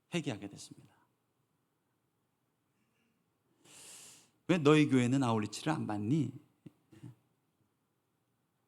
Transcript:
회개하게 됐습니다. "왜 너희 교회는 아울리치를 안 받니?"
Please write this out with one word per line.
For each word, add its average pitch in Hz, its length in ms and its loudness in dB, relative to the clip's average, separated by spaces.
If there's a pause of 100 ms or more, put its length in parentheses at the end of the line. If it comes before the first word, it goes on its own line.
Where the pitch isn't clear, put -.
(120)
회개하게 135 360 -8
됐습니다. - 460 -20 (3500)
"왜 175 100 2
너희 151 300 6
교회는 127 340 4
아울리치를 113 500 -2
안 123 140 -4
받니?" 110 460 -2 (2250)